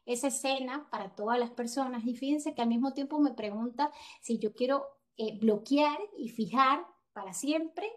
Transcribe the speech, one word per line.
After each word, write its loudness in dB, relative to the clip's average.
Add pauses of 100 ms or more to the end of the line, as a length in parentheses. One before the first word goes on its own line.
esa -2
escena -2
para -8
todas 0
las 0
personas -4
y 0
fíjense 0
que -4
al 2
mismo 2
tiempo -2
me 6
pregunta -2 (300)
si -2
yo -2
quiero, 0 (320)
eh, -4
bloquear 4 (200)
y -8
fijar 2 (260)
para -10
siempre -2